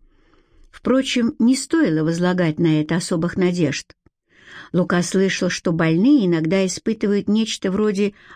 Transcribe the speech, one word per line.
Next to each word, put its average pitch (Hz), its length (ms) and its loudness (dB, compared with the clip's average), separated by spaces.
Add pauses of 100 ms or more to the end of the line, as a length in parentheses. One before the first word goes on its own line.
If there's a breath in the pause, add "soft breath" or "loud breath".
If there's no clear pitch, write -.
(680)
Впрочем, 247 680 -2
не 247 160 4
стоило 226 480 0
возлагать 170 560 0
на 156 220 2
это 160 160 -2
особых 175 400 -4
надежд. 180 580 -2 (800 loud breath)
Лука 175 300 0
слышал, 185 460 0
что 180 220 -4
больные 180 540 2
иногда 170 400 0
испытывают 202 600 -2
нечто 214 440 -2
вроде 208 420 0 (220 loud breath)